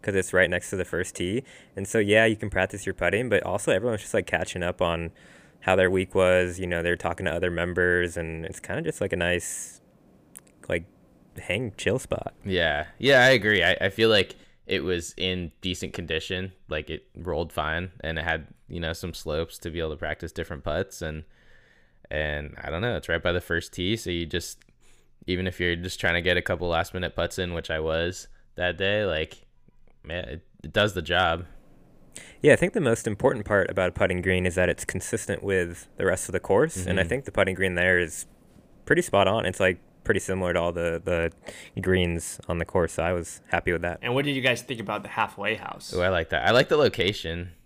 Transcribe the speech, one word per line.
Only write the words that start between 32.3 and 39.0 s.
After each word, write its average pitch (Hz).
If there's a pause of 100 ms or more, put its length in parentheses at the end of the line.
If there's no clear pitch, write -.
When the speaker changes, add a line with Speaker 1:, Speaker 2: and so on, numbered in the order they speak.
Speaker 1:
Yeah, 143
I -
think 180
the 240
most 120
important 107
part 98
about 90
a -
putting 92
green 92
is 87
that 90
it's -
consistent -
with 90
the 95
rest 90
of 87
the 87
course, 101
and 95
I 95
Speaker 2:
Mm-hmm. 85
Speaker 1:
think -
the -
putting 95
green 90
there 90
is 82 (600)
pretty -